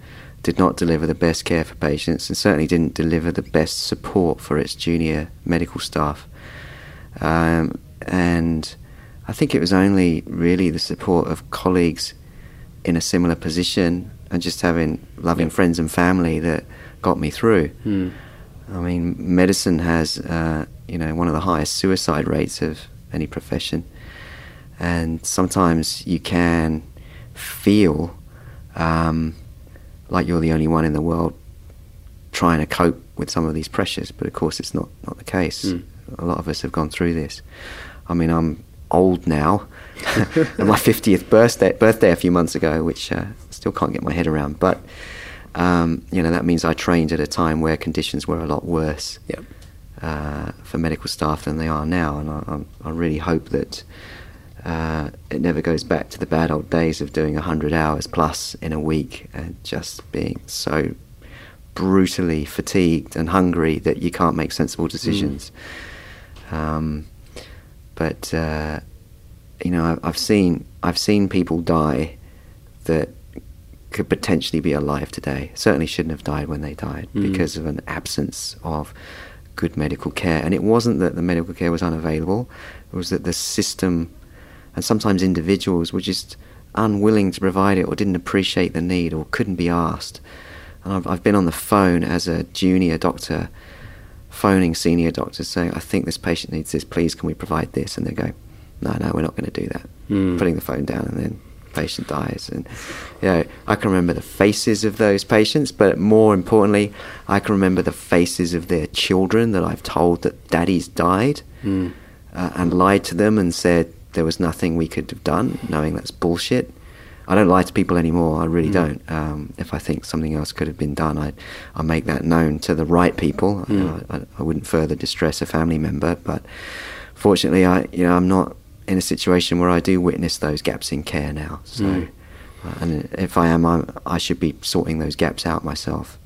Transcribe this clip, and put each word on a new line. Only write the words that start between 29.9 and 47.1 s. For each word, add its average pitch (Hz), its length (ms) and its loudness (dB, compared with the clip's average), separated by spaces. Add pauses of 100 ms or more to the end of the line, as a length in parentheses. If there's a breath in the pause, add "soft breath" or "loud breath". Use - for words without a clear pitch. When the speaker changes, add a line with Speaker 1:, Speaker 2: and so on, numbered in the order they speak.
Speaker 1:
like 85 180 0
you're 85 120 2
the 80 120 2
only 78 160 2
one 80 180 4
in 78 80 2
the 73 80 0
world 82 320 0 (1000)
trying 85 280 4
to 76 60 0
cope 85 360 2 (140)
with - 140 -6
some 82 160 -2
of 80 80 -2
these 78 140 -4
pressures. - 440 -4
But - 160 -6
of - 60 -8
course, - 260 -2
it's - 140 -10
not, - 160 -4 (160)
not - 120 -10
the - 60 -18
case. - 420 -2
Speaker 2:
Mm. 90 180 -2 (360)
Speaker 1:
A 85 60 -4
lot 85 140 0
of 82 80 -6
us 76 140 -4
have - 100 -6
gone 78 180 -2
through 85 240 0
this. 80 280 -6 (640 loud breath)
I 87 60 -4
mean, 82 160 2
I'm 82 340 0 (280)
old 90 360 4
now. 80 400 2 (380 loud breath)
<laughs> - 520 0
And 98 100 2
my 104 80 6
fiftieth - 540 4
birthday, 110 440 6
birthday 98 380 6
a 82 40 4
few 90 160 2
months 85 240 2
ago, 80 280 0
which, - 280 -4
uh, - 140 -4 (240)
still - 220 -6
can't - 220 -2
get - 100 -4
my - 100 -2
head 82 140 0
around. 76 320 -2
But, 90 200 2 (760 loud breath)
um, 85 560 2
you 92 100 0
know, 82 100 2
that 85 140 0
means 82 200 2
I 82 80 4
trained 82 380 2